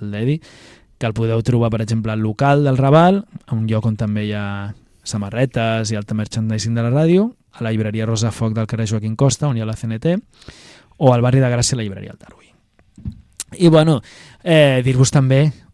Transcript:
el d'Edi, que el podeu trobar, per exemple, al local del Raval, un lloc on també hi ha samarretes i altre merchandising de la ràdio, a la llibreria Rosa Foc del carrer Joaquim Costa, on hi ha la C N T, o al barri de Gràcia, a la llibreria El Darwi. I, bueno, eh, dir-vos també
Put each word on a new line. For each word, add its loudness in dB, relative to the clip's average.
el -8
d'Edi, -2
que -4
el -6
podeu 0
trobar, 2
per -2
exemple, -2
al -4
local 2
del 2
Raval, 4
un -2
lloc -2
on -2
també -4
hi -6
ha -6
samarretes -4
i -4
altre -6
merchandising -4
de -2
la -2
ràdio, 2
a -12
la -2
llibreria -2
Rosa -2
Foc -4
del -2
carrer -4
Joaquim -4
Costa, 0
on -2
hi -4
ha -6
la -6
C -10
N -6
T, 0
o 6
al 2
barri 2
de 0
Gràcia, -2
a -4
la -6
llibreria -12
El -20
Darwi. -20
I, 4
bueno, 6
eh, 4
dir-vos 2
també 2